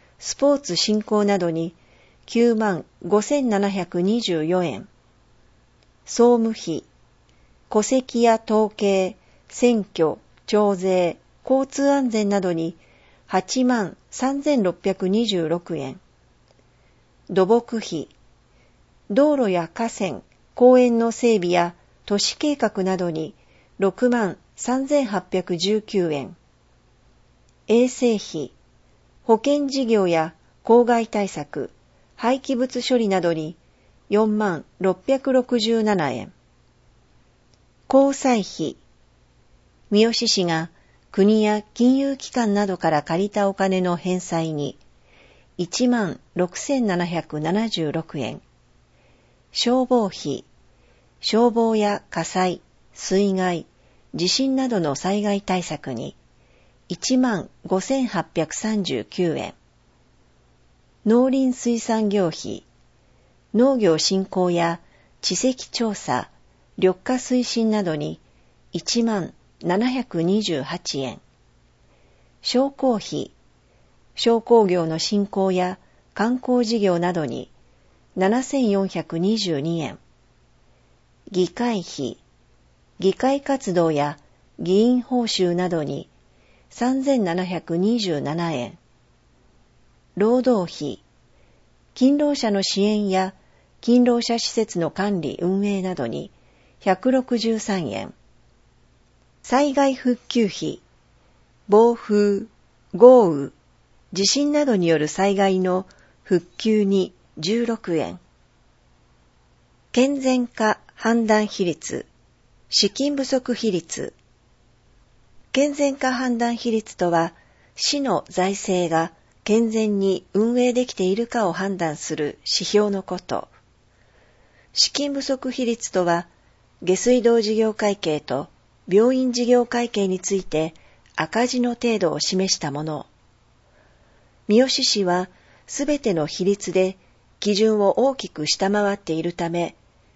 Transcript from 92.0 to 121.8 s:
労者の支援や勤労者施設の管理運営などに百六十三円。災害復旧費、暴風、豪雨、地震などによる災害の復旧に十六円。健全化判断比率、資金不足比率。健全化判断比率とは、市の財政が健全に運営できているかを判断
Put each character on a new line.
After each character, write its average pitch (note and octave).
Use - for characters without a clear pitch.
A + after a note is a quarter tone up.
労 D4
者 B3
の G3
支 -
援 G#3
や F#3
勤 A#3+
労 A#3+
者 A#3
施 -
設 G#3+
の E3
管 G3
理 C3+
運 G3
営 G3
な F#3
ど C3
に C#3+
百 G3+
六 B3+
十 A3
三 F#3
円。 G2+
災 C#4
害 C4+
復 B3
旧 A#3
費、 D#3
暴 A3+
風、 G#3
豪 A#3
雨、 C#3
地 F#3+
震 C#4+
な D4
ど B3
に F3
よ E3
る D3+
災 G3
害 F#3+
の F#3
復 F3
旧 G#3+
に G3
十 G#3+
六 A3
円。 F#3
健 C4+
全 B3+
化 G#3+
判 A3+
断 G#3+
比 G3
率、 -
資 -
金 C#4+
不 C4+
足 B3+
比 A3
率。 -
健 C#4+
全 C#4
化 B3+
判 B3
断 A#3
比 A#3
率 A3
と F3
は、 E3+
市 -
の A#3
財 F#3
政 F3+
が E3
健 A3
全 G#3+
に G3
運 A#3
営 B3
で B3
き -
て F#3+
い F#3
る A#3
か A3+
を E3+
判 F#3
断 D#3